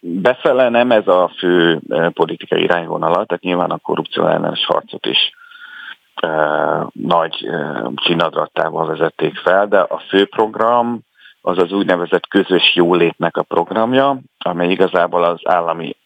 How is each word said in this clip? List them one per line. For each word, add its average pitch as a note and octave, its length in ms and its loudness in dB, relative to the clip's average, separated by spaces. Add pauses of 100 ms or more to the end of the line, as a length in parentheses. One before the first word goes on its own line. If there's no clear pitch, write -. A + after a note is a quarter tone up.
befele B2 680 0
nem A#2+ 220 2
ez G#2+ 160 2
a F2+ 300 4
fő, E2+ 520 4
ö, E2 200 0
politikai E2 540 -2
irányvonala, E2 640 0
tehát F2 180 -6
nyilván F2+ 280 0
a E2 80 -4
korrupció - 480 -2
ellenes - 400 0
harcot - 400 -4
is, - 120 -2 (1040)
ö, D#2 580 0 (120)
nagy, E2 540 -2
ö, D2 480 -6
csinadrattával D#2+ 920 -2
vezették D#2 520 -2
fel, F#2+ 280 2
de G#2 120 2
a D#2+ 300 0
fő G2 180 4
program A2+ 760 0 (400)
az F2+ 180 -2
az F2+ 140 2
úgynevezett F2+ 540 0
közös - 480 2
jólétnek E2+ 600 2
a E2 60 -2
programja, A#2 760 0 (200)
amely F2 320 -2
igazából F2 540 2
az E2+ 180 0
állami E2+ 640 -2